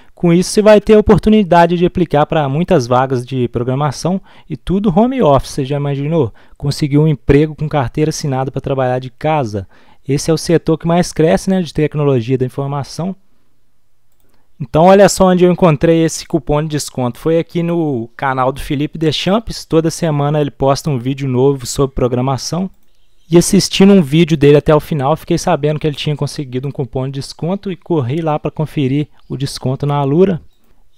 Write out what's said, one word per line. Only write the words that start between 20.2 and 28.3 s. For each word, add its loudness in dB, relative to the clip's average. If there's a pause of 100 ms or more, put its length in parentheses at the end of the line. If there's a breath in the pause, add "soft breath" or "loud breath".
ele -2
posta -2
um -2
vídeo -6
novo 0
sobre -4
programação. -2 (600)
E 6
assistindo 4
um 6
vídeo 2
dele 6
até 2
o 2
final, -2
fiquei -4
sabendo -2
que -4
ele -4
tinha -6
conseguido -8
um -6
cupom -6
de -8
desconto -8
e -8
corri -4
lá -2